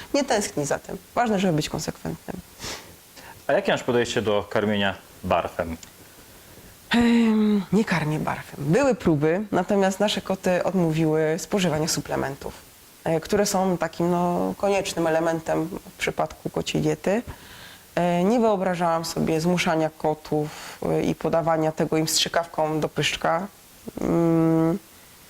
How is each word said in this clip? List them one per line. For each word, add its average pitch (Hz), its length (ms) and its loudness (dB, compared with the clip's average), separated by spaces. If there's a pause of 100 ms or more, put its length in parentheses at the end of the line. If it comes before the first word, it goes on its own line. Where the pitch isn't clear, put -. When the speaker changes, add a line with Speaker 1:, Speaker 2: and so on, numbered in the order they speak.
(140)
Speaker 1:
nie 285 100 2
tęskni 208 420 -2
za 151 140 -2
tym. - 180 -12 (180)
Ważne, 220 240 2
żeby 185 140 2
być 151 160 0
konsekwentnym. - 720 -8 (1080)
Speaker 2:
A 139 40 2
jakie 151 180 2
masz 139 120 -2
podejście 120 380 0
do 104 280 2
karmienia 101 460 0 (280)
barfem? 85 540 -2 (1120)
Speaker 1:
Em, 220 720 4 (100)
nie 214 120 4
karmię 156 340 0
barfem. - 460 -6
Były 240 300 4
próby, 160 460 2 (100)
natomiast 190 480 2
nasze 208 220 0
koty 185 420 -2
odmówiły 160 760 2
spożywania 160 500 0
suplementów, 139 680 -6 (500)
e, 160 160 0
które 202 260 2
są 190 320 2
takim, 170 340 -2
no, 180 460 0
koniecznym 190 500 0
elementem 160 580 0
w - 320 -12
przypadku - 520 -4
kociej 156 320 -2
diety. 156 400 0 (760)
E, 175 280 2
nie 226 160 2
wyobrażałam 180 640 0
sobie 160 360 -2
zmuszania 165 560 0
kotów, 151 800 -4 (120)
e, 160 100 2
i 160 140 0
podawania 160 560 0
tego 156 260 0
im 156 100 2
strzykawką 156 720 -2
do 151 100 -2
pyszczka. 165 580 0 (540)
Mm, 165 760 2 (520)